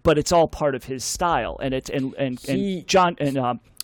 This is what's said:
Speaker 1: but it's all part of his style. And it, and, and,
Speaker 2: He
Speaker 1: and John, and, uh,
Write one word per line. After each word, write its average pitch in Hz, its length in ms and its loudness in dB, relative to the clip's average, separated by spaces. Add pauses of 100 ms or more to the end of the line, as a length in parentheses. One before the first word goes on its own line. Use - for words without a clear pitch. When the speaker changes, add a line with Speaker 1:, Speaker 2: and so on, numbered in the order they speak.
Speaker 1:
but 156 140 4
it's 151 160 0
all 165 160 6
part 143 260 -2
of 123 100 -8
his 131 200 -8
style. 135 580 -2
And 131 120 -2
it, 131 160 -4
and, 135 240 -4
and, 127 260 -4
Speaker 2:
He 190 380 -2
Speaker 1:
and 139 100 -12
John, 180 320 4
and, 139 160 0
uh, 123 180 0 (300)